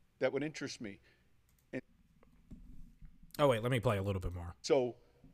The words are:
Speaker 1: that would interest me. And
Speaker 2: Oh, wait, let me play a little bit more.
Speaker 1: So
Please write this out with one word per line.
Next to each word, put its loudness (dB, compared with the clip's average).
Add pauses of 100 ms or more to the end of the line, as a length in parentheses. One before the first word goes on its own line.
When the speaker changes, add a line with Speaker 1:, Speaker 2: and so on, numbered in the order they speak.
(200)
Speaker 1:
that 2
would -2
interest -8
me. -10 (760)
And -4 (1600)
Speaker 2:
Oh, 6
wait, 4
let 0
me 2
play 2
a 0
little 0
bit -4
more. -8
Speaker 1:
So 2 (380)